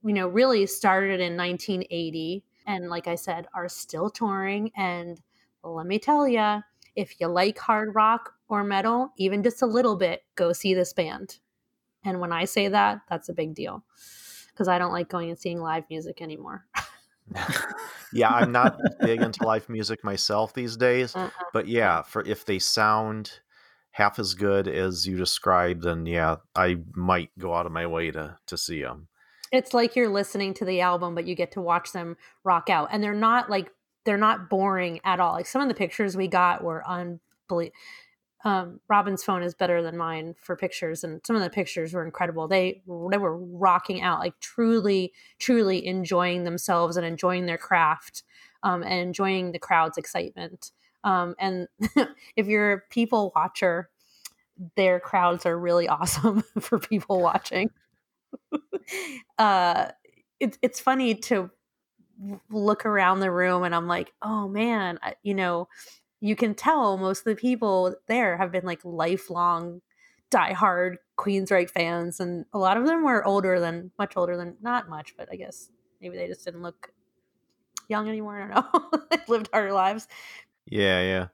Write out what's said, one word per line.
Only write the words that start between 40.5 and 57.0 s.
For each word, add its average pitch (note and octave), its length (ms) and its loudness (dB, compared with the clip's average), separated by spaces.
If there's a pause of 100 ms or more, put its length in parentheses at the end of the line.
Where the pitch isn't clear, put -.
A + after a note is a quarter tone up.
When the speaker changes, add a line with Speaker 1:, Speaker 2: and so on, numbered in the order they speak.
Speaker 1:
pictures, E3 460 -4
and E3 240 -8
some A#3 80 0
of G#3+ 80 2
the E3+ 80 -2
pictures E3+ 420 -4
were F3 120 -4
incredible. E3 420 -4
They, F#3 360 0 (280)
they G3+ 80 2
were E3+ 180 0
rocking F3+ 640 2
out, F3 180 0
like, F3 180 -4
truly, G3+ 760 2 (280)
truly G3+ 440 4
enjoying F3+ 600 0
themselves E3+ 520 0
and F3 80 0
enjoying F3+ 420 0
their E3+ 120 -2
craft, - 640 0 (400)
um, F3+ 220 0
and F#3 160 -2
enjoying F#3 500 -2
the E3+ 80 -8
crowd's E3 400 2
excitement. F3 720 -8 (320)
Um, F3+ 380 0
and F#3 260 -2 (140)
<laughs> - 560 -2
if G#3+ 100 0
you're G#3 280 2
a F#3+ 60 -6
people A3+ 540 0
watcher, F3 560 0 (840)
their F#3 240 4
crowds F3+ 440 0
are E3+ 140 0
really F3 300 2
<laughs> D3+ 80 2
awesome G3 460 2 (180)
for - 180 0
people G3 420 0